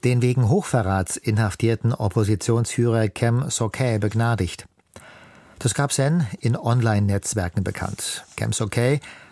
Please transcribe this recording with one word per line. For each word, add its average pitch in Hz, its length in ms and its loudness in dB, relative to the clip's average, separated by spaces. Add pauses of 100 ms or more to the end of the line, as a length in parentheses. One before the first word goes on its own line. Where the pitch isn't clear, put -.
den 123 180 2
wegen 123 260 2
Hochverrats 104 680 0
inhaftierten 113 760 0
Oppositionsführer 113 1120 0
Kem 120 400 0
Sokhae 117 500 -2
begnadigt. 107 680 -2 (960)
Das - 140 0
gab 139 180 -2
Sen 147 340 2 (140)
in 117 160 0
Online-Netzwerken 101 1040 0
bekannt. - 640 -6 (100)
Kem 110 180 -2
Sokhae 120 460 0 (340)